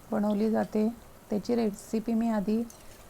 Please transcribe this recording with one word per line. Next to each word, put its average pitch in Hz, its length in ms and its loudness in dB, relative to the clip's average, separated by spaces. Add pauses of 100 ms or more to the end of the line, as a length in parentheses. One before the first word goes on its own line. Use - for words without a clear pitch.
(120)
बनवली 214 400 2
जाते 214 380 2 (400)
त्याची 220 260 0
रेसिपी 226 580 0
मी 226 160 2
आधी 214 340 2 (460)